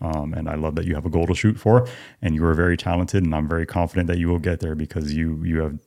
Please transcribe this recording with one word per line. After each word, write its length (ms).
Um, 320
and 160
I 60
love 200
that 100
you 100
have 100
a 40
goal 180
to 80
shoot 240
for, 280
and 140
you 100
are 80
very 240
talented, 480
and 100
I'm 140
very 160
confident 420
that 100
you 120
will 100
get 220
there 140
because 380
you, 300
you 160
have 280